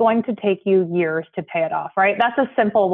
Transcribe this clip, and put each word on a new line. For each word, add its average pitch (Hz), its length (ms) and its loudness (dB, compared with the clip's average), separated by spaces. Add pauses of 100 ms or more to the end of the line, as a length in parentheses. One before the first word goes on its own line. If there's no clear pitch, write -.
going 226 240 2
to 220 60 -4 (120)
take 190 140 0 (100)
you 190 60 4 (240)
years 160 260 -2 (100)
to 180 60 -6
pay 165 260 -4
it 156 40 -6
off, 156 240 -6
right? 202 260 2
That's 247 160 0
a 262 180 0
simple 208 380 2